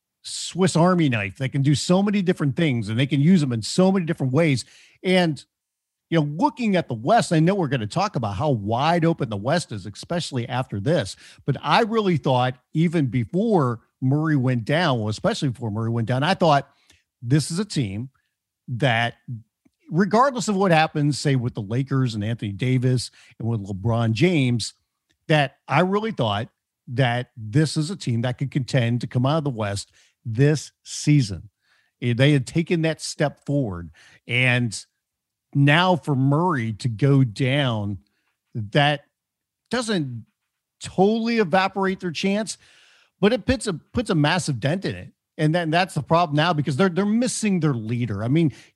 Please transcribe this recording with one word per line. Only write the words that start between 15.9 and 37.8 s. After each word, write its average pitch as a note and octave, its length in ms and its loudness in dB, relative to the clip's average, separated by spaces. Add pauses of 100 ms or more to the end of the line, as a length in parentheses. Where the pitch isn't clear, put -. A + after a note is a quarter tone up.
down, B2+ 120 -2
I E3 120 2
thought D#3 360 2 (520)
this C3 280 0
is E3 80 -6
a G#3+ 80 -2
team A#2 440 -6 (580)
that, A#2+ 480 0 (760)
regardless G#3+ 600 0
of G3+ 80 0
what F#3+ 140 2
happens, D#3 460 2
say, C#3 200 0
with A#2+ 160 -4
the A#2 80 -8
Lakers B2+ 520 -2
and G#2 120 -4
Anthony A2 260 -6
Davis B2+ 580 0 (300)
and A2+ 80 -6
with A2 180 -4
LeBron A2+ 460 -2
James, B2+ 600 0 (560)
that D3+ 360 0
I C#3+ 140 0
really G3+ 320 0
thought A2 380 -2 (400)
that B2 480 -2
this B2+ 400 0
is D#3 120 -2
a G3 60 -8
team A#2 260 -4
that B2 160 -4
could C3+ 140 -6
contend A#2+ 480 0
to A2+ 80 -8
come B2+ 180 -2
out D3 120 0
of D#3 80 -4
the C#3+ 40 -4
West G#2 420 -6 (340)
this C3+ 460 0 (120)
season. G#2+ 640 0 (520)
Eh, B2 120 0
they C3+ 180 4
had C#3 140 2
taken E3 380 -2
that D#3 180 -2
step - 440 -6
forward. F#2+ 460 -4 (360)
And B2 580 0 (680)
now D#3 420 4
for D3+ 200 -2
Murray C#3 580 0
to G#2 140 -4
go C3+ 360 4
down, A2+ 760 -2 (540)